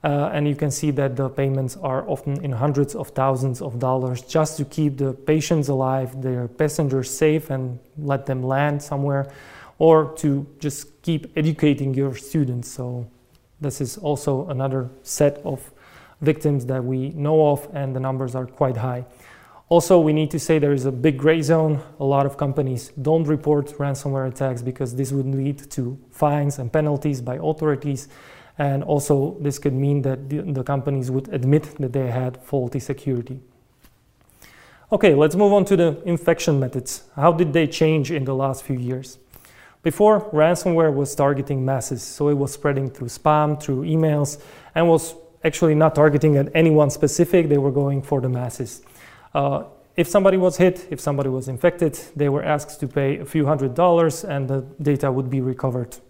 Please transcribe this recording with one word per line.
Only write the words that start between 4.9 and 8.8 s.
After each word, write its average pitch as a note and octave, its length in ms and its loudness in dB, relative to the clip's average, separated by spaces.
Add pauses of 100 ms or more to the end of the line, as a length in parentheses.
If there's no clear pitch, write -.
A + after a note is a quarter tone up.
the C3+ 140 -2
patients D3+ 560 0
alive, C3 540 -2
their B2 240 -4
passengers C3+ 640 -2
safe D#3 400 0
and C3 300 -6 (180)
let C#3 260 -4
them B2+ 160 -4
land C#3+ 400 0